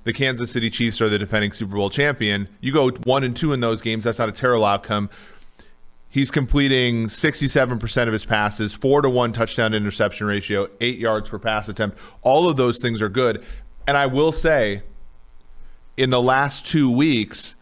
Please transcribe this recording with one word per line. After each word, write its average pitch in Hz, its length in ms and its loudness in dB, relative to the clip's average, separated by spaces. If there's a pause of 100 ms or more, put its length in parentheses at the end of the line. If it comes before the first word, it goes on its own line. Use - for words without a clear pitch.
the 117 100 -2
Kansas 123 380 -2
City 113 180 -2
Chiefs 113 320 -2
are 110 80 4
the 104 80 2
defending 104 360 0
Super 101 240 -8
Bowl 101 140 0
champion. 104 580 0 (120)
You 131 120 -4
go 139 180 4 (140)
one 131 180 2
and 123 140 -2
two 151 160 -2
in 131 80 -2
those 113 200 0
games, 110 220 -4
that's 117 160 -2
not 117 100 0
a 101 40 -4
terrible 120 320 2
outcome. 101 460 0 (1000)
He's 139 240 0
completing 127 760 2
sixty-seven 135 680 0
percent 117 300 -2
of 110 40 0
his 110 120 -2
passes, 107 500 0
four-to-one 131 580 2
touchdown 113 380 0
to 110 60 0
interception 104 500 -2
ratio, 101 420 -2 (120)
eight 120 180 0
yards 107 300 -2
per 107 100 -8
pass 107 300 -2
attempt. 104 280 -4 (260)
All 151 260 4
of 156 80 2
those 123 240 2
things 117 200 -2
are 107 100 0
good. 117 340 0 (420)
And 143 100 2
I 143 100 2
will 143 260 2
say, 127 500 2 (1120)
in 131 140 2
the 127 100 4
last 131 460 2
two 143 240 2
weeks, 123 720 0